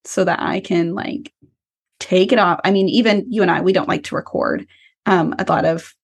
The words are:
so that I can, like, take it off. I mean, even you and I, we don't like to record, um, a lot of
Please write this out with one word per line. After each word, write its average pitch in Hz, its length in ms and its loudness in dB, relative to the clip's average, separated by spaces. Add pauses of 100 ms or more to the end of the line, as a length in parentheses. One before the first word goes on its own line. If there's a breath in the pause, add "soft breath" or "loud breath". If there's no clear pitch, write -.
so - 200 -2
that 175 180 -2
I 185 180 -2
can, 170 340 -2
like, - 380 -8 (680)
take 185 320 2
it 233 60 4
off. 175 260 2
I 190 60 2
mean, 190 200 4
even 214 400 2
you 220 100 -2
and 180 100 2
I, 165 120 0
we 185 100 2
don't 185 160 0
like - 160 -4
to - 100 -10
record, - 520 -4 (400 soft breath)
um, 170 320 2
a 190 100 -2
lot - 160 2
of 165 400 -2